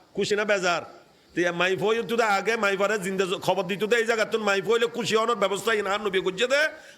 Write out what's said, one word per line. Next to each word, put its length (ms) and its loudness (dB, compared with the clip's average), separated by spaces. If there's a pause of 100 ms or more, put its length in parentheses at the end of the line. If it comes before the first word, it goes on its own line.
(140)
খুশি 220 0
না 100 0
বেজার? 360 0 (540)
তো 60 0
ইয়া 100 2
মাই 240 0
বই 280 0
তো 200 0
আগে 320 2
মাই 200 0
হুয়ারে 240 0
জিন্দা 260 -2
জ-, 160 -4
খবর 220 0
দিত 200 -4
দে, 120 2
এই 100 2
জায়গা 200 2
তুন 160 -4
মাই 200 0
বইলে 260 2
খুশি 280 -2
হওয়ার 200 2
ব্যবস্থা 380 0
ইন 140 0
আর 140 -2
নবী 180 0
গুজে 280 -2
দে। 140 2 (360)